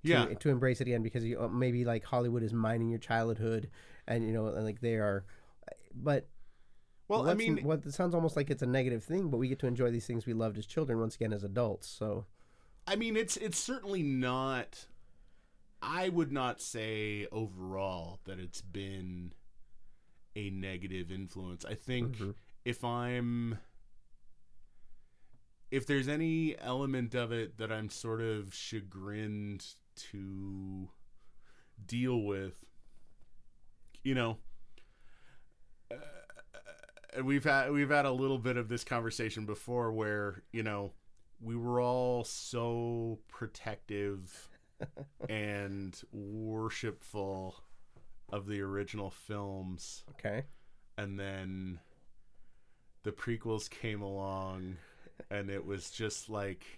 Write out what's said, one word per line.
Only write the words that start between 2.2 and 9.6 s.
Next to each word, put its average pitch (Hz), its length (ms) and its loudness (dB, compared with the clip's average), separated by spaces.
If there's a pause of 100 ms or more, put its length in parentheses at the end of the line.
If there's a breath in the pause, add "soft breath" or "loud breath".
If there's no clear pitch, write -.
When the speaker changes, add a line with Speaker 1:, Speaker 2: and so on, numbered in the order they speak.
Speaker 1:
is 110 100 2
mining 113 380 4
your 117 80 2
childhood, 113 720 2 (360 loud breath)
and, 113 160 4
you 110 120 2
know, 110 140 4
and, 107 180 2
like, 110 160 -2
they 117 140 4
are, 101 280 4 (680 loud breath)
but 131 340 2 (800)
Speaker 2:
Well, 208 140 6
I 139 60 6
Speaker 1:
what's 185 100 6
Speaker 2:
mean, 190 200 6
Speaker 1:
n-, - 60 0
what, 151 220 2
it 143 80 -4
sounds 175 200 4
almost 165 220 4
like 143 140 2
it's 131 120 2
a 127 40 4
negative 123 380 4
thing, 175 260 2
but 127 80 4
we 127 100 4
get 131 120 2